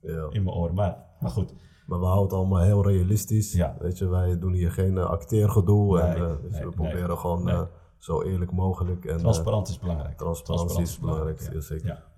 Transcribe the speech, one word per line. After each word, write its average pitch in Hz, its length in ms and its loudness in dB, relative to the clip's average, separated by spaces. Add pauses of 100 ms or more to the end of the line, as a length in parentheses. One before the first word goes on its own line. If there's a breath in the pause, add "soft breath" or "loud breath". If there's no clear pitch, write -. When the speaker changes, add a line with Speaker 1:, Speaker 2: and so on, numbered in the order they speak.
Speaker 1:
Ja. 80 280 -8
Speaker 2:
in 104 140 -2
mijn 92 120 -2
oren. 85 200 -2
Maar, 98 220 0 (220)
maar - 120 -2
goed. - 220 -2 (340 loud breath)
Speaker 1:
Maar 87 120 -4
we 92 60 0
houden 98 220 4
het 95 60 -4
allemaal 95 280 2
heel 101 260 6
realistisch. 101 680 2
Speaker 2:
Ja. 85 260 2
Speaker 1:
Weet 87 180 -4
je, 95 100 -2
wij 90 320 2
doen 90 140 -2
hier 87 180 2
geen, 95 260 0
eh, 90 80 0
acteergedoe. 104 960 4
En, 85 200 2
Speaker 2:
Nee, 85 100 0
Speaker 1:
eh, 76 120 -4
dus 90 100 -10
Speaker 2:
nee, 82 140 -4
Speaker 1:
we 87 60 -6
proberen 87 360 -2
Speaker 2:
nee, 85 100 -2
Speaker 1:
gewoon, 87 260 -2
Speaker 2:
nee. 87 120 2
Speaker 1:
eh, 85 60 0 (360 loud breath)
zo - 240 -4
eerlijk 90 300 -2
mogelijk. 90 540 -2
En, 80 100 -4
eh, 82 40 -2
Speaker 2:
Transparantie 90 560 0
is - 60 -12
belangrijk. 73 360 -4
Speaker 1:
transparantie 85 500 -4
Speaker 2:
Transparantie 85 260 -2
Speaker 1:
is - 60 -12
belangrijk, 80 420 -4
Speaker 2:
ja. - 120 -8
Speaker 1:
ja, 80 80 -6
zeker. 80 260 -6
Speaker 2:
Ja. - 160 -8 (140)